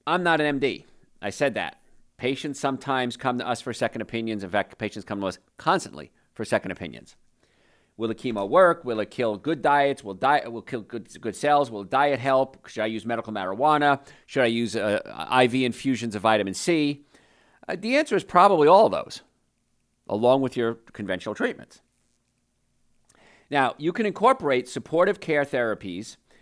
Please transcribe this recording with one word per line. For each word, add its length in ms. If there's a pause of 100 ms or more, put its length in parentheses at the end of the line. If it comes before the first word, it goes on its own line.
I'm 160
not 180
an 60
M 100
D. 300 (340)
I 80
said 240
that. 260 (380)
Patients 420
sometimes 560
come 220
to 100
us 140
for 120
second 280
opinions. 420
In 60
fact, 300
patients 260
come 160
to 60
us 100 (200)
constantly 540 (220)
for 100
second 280
opinions. 440 (800)
Will 120
the 80
chemo 340
work? 340
Will 160
it 120
kill 260
good 240
diets? 420
Will 120
diet, 360
will 120
kill 180
good, 400
good 140
cells? 340
Will 140
diet 360
help? 480
Should 140
I 60
use 180
medical 260
marijuana? 720 (220)
Should 160
I 60
use, 280
uh, 240 (300)
I 160
V 180
infusions 520
of 80
vitamin 320
C? 500 (600)
Uh, 120
the 160
answer 200
is 80
probably 440
all 200
of 60
those, 280 (880)
along 320
with 160
your 160 (200)
conventional 420
treatments. 460 (1700)
Now, 260
you 160
can 140
incorporate 600
supportive 520
care 260
therapies, 720 (240)